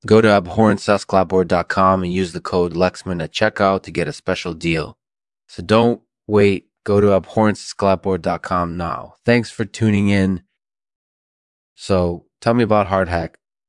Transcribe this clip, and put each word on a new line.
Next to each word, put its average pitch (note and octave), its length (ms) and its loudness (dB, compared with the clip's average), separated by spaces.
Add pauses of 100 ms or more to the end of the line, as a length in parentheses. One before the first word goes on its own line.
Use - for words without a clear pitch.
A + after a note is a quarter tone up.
Go G#2+ 140 6
to A2+ 80 4
abhorrencesclapboard G2 1200 2
dot F2 220 -2
com F#2+ 340 2
and F2 80 -4
use F2+ 220 -4
the F2 80 -10
code F2 320 -2
Lexman F2+ 500 -2
at D#2 80 -10
checkout G2 520 0
to - 80 -16
get E2 180 -4
a D2 40 -10
special F2+ 400 -6
deal. D#2+ 440 -6 (520)
So - 140 -14
don't A2+ 380 2 (260)
wait. G2+ 400 2 (160)
Go G2+ 160 2
to G#2 80 4
abhorrencesclapboard G2 1120 0
dot E2+ 200 -6
com F2 340 -4
now. E2+ 480 -8
Thanks A#2 260 0
for - 140 -8
tuning G#2 460 0
in. F#2+ 340 0 (1300)
So F2+ 520 -2 (160)
tell A#2 120 0
me A#2+ 100 2
about G#2 240 2
Hard F#2+ 200 0
Hack. E2+ 320 -6 (280)